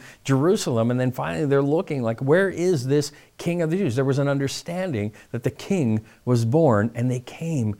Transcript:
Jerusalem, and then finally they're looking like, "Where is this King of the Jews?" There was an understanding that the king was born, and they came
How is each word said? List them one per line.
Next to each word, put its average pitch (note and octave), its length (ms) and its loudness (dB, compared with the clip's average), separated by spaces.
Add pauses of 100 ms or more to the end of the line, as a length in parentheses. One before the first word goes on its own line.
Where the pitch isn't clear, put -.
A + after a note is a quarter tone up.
(240)
Jerusalem, C#3 680 2
and B2 80 0
then B2+ 140 0
finally D#3 320 -4
they're C#3 160 2
looking C#3+ 420 -2
like, A2+ 180 -2
"Where E3+ 280 4
is E3+ 380 -2
this C#3+ 260 0 (240)
King F3 240 -2
of D#3+ 80 0
the E3 80 0
Jews?" F3 180 0
There C3 120 0
was C3+ 120 2
an C#3 100 0
understanding C#3 840 -4 (200)
that A#2 100 -6
the C3 80 -2
king B2 500 -2 (240)
was A#2 220 2
born, A#2+ 480 4
and A#2+ 160 -2
they B2+ 100 -4
came B2 600 -4